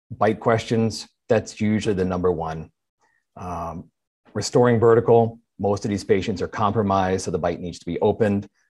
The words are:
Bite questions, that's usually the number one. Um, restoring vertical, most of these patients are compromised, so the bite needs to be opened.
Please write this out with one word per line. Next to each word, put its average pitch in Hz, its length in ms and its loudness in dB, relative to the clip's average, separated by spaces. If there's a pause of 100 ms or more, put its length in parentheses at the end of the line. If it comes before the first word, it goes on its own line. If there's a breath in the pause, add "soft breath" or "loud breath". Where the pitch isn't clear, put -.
(120)
Bite 107 280 0
questions, 113 680 -2 (200)
that's - 320 -2
usually 107 360 0
the 92 100 0
number 92 260 0
one. 80 380 -6 (680)
Um, 85 540 -12 (460)
restoring 120 440 2
vertical, 113 600 4 (180)
most 101 260 -2
of 113 60 -4
these 101 140 -2
patients 95 400 0
are 85 40 -6
compromised, 98 800 0
so 90 60 -4
the 87 80 -2
bite 85 200 -2
needs 85 200 -12
to - 80 -14
be 85 140 -6
opened. 101 460 0 (220)